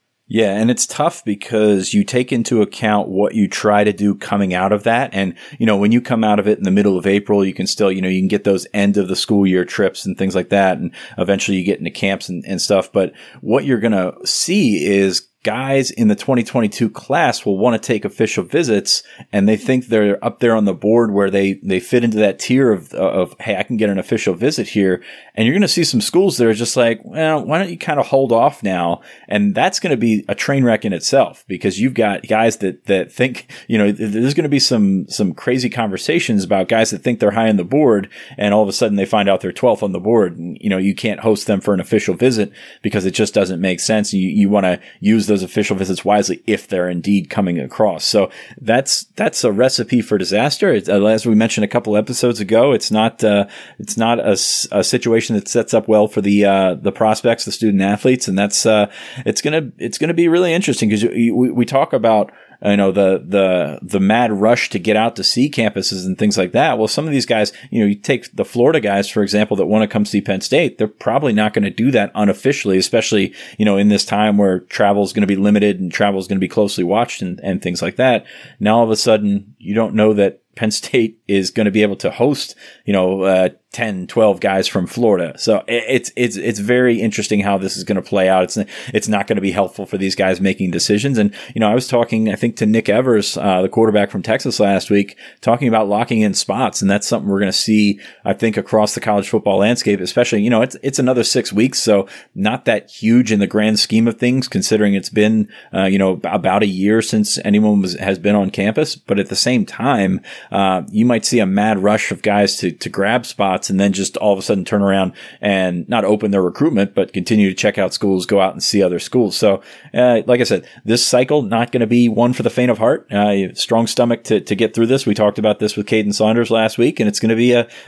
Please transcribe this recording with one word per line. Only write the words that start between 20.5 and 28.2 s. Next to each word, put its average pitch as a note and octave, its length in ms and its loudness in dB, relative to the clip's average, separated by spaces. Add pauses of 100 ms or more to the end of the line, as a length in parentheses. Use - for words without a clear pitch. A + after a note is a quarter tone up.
on A2 120 2
the G2 80 0
board A2 380 2
where G2 200 2
they, G2 220 2 (100)
they F#2 160 0
fit A#2+ 240 0
into A2 140 0
that G#2 220 2
tier B2+ 340 2
of, F#2 200 -6
of, F#2 460 -2
"Hey, G#2 160 -4
I F#2+ 80 -4
can A#2+ 140 -4
get G#2 120 0
an G2 80 -2
official G#2 360 -2
visit A2 340 -2
here." F#2+ 340 0 (340)
And A2 120 0
you're C#3 80 2
gonna G3 140 2
see E3+ 160 0
some A#2+ 160 0
schools F#3 360 0
that A#2+ 80 2
are A2+ 80 4
just A2+ 220 -4
like, A#2 300 2
"Well, D#3 400 -2
why D3+ 120 -2
don't F#3 120 -2
you E3+ 80 -12
kinda D3 260 -2
hold C3+ 300 0